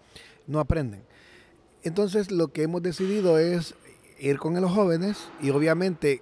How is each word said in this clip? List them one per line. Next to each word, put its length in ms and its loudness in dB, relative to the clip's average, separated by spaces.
no 120 -2
aprenden. 440 -2
Entonces 480 0
lo 180 0
que 140 -2
hemos 180 -2
decidido 580 2
es 360 0
ir 180 0
con 220 -2
los 120 2
jóvenes 580 0
y 80 0
obviamente 720 2